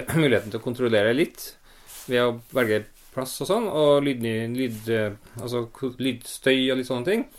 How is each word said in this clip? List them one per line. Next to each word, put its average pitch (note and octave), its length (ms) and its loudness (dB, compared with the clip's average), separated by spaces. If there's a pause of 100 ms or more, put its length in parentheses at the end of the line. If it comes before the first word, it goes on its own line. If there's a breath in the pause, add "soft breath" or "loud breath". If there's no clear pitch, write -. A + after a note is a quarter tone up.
<clears throat> D3+ 120 0
muligheten A2 320 2
til A2+ 80 -6
å - 40 -16
kontrollere A2+ 520 2
litt - 380 -4 (500 loud breath)
ved B2 180 0
å A#2+ 140 2 (160)
velge G#2+ 320 2 (320)
plass C3 240 -6
og C#3 80 -6
sånn, G#3+ 200 0
og C#3+ 360 4
lyd, B2+ 200 -2 (280)
lyd, A2+ 360 -4
eh, A2 240 0 (280)
altså A#2+ 320 -4
ko-, B2+ 240 -6
lydstøy C3 760 0
og C3 80 0
litt B2+ 80 -6
sånne B2 200 -4
ting, A3 140 0 (180 loud breath)